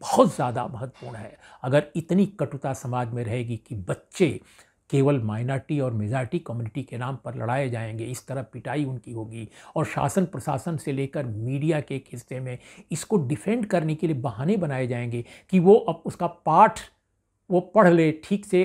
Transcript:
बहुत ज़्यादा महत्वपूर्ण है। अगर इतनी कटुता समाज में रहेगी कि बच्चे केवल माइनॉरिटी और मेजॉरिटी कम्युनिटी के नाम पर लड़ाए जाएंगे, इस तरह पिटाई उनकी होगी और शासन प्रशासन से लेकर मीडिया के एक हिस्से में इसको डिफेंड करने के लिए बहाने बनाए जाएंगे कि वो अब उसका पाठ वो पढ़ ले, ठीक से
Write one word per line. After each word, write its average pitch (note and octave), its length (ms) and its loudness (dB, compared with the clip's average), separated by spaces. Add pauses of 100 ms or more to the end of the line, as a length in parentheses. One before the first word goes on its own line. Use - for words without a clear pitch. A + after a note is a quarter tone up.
बहुत - 340 2
ज़्यादा B2 320 -2
महत्वपूर्ण B2 480 -12
है। A2 220 -16 (260)
अगर C#3 320 2
इतनी F3+ 300 2 (140)
कटुता C#3 340 -4
समाज B2 400 -6
में A#2+ 100 -4
रहेगी A#2 340 -4
कि - 180 -12
बच्चे A2 640 -2 (500)
केवल C#3 300 4
माइनॉरिटी B2 600 -2
और B2+ 140 -2
मेजॉरिटी B2 460 -2
कम्युनिटी A#2 440 -8
के - 140 -14
नाम B2+ 180 -6
पर B2 200 -12
लड़ाए B2 340 -2
जाएंगे, A2+ 360 -8
इस B2 220 -12
तरह C3 160 -8
पिटाई B2+ 420 -6
उनकी B2 260 -10
होगी A2+ 360 -10 (280)
और D#3+ 100 0
शासन F3 400 0
प्रशासन D3 520 -6
से - 140 -6
लेकर C3+ 340 -4
मीडिया C3+ 540 -2
के C#3 160 -8
एक C3+ 160 -10
हिस्से B2+ 280 -12
में B2+ 180 -10 (340)
इसको G3 260 -2 (100)
डिफेंड G#3 380 -2
करने D#3+ 300 0
के E3+ 120 -2
लिए D#3+ 100 0
बहाने C3+ 400 -2
बनाए C3+ 300 -2
जाएंगे A#2+ 360 -4 (260)
कि F#3 100 4
वो F#3+ 200 10
अब - 260 -4
उसका E3+ 220 -4
पाठ F3+ 520 4 (720)
वो F3+ 100 4 (160)
पढ़ G#3 120 10
ले, E3 240 6 (120)
ठीक G3+ 220 -4
से F3+ 200 4